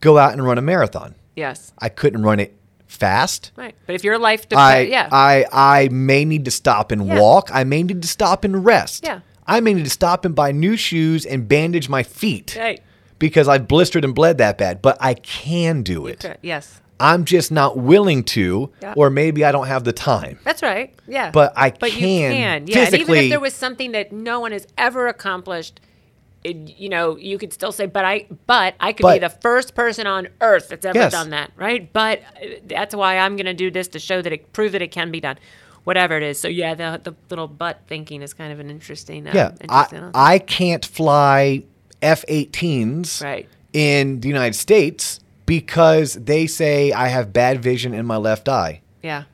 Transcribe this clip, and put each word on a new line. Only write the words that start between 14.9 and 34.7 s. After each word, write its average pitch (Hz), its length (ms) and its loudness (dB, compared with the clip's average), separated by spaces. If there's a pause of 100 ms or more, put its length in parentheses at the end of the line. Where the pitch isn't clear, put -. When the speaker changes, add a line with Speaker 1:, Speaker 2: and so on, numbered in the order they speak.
Speaker 1:
I 131 140 -2
can 165 680 -4
do 92 120 -4
Speaker 2:
You 76 140 -8
Speaker 1:
it. - 120 -14
Speaker 2:
could, 170 220 -14
yes. 160 400 -12 (180)
Speaker 1:
I'm 160 260 4
just 165 260 2
not 139 260 2
willing 147 460 4
to, 101 480 -2 (100)
Speaker 2:
Yeah. 202 160 -12
Speaker 1:
or 143 120 6
maybe 151 360 0
I 147 60 4
don't 135 160 -2
have 131 160 -4
the 117 100 -2
time. 98 520 -4
Speaker 2:
That's - 180 -4
right. 240 300 -6 (140)
Yeah. 226 240 -6
Speaker 1:
But 151 240 4
I 135 160 2
Speaker 2:
But 233 220 -6
you 220 60 -10
Speaker 1:
can 175 320 0
Speaker 2:
can. 269 100 -2
Yeah. 202 140 -2
And 147 140 -10
even 233 160 4
Speaker 1:
physically 320 400 2
Speaker 2:
if - 40 2
there 294 100 0
was 269 140 -6
something 254 400 -8
that 208 200 -6
no 233 260 -6
one 233 140 -8
has 196 120 -12 (120)
ever 247 300 -2
accomplished, 185 720 -8 (640)
it, 170 100 -8 (240)
you 196 100 -12
know, 170 280 -4
you 196 220 -10
could 196 120 -14
still 202 200 -8
say, 196 160 -6
"But 190 180 -4
I, 208 220 -4 (180)
but 202 340 0
I 202 140 -4
could 196 80 -6
Speaker 1:
But 180 140 6
Speaker 2:
be 143 40 0
the 170 100 -2
first 247 440 -2
person 233 320 -4
on 190 220 -6 (140)
earth 214 280 4
that's - 160 -12
ever 190 140 -2
Speaker 1:
Yes. 196 120 4
Speaker 2:
done 165 200 -6
that," 147 260 -8
right? 196 340 -6
But, 220 300 -2 (200)
uh, 196 40 -16 (220)
that's - 280 -8
why 190 220 0
I'm 190 180 0
gonna 190 200 -8
do 185 160 -4
this 180 180 -6
to 156 100 -14
show 185 220 -6
that 170 100 -6
it, 156 220 -12
prove 214 200 -2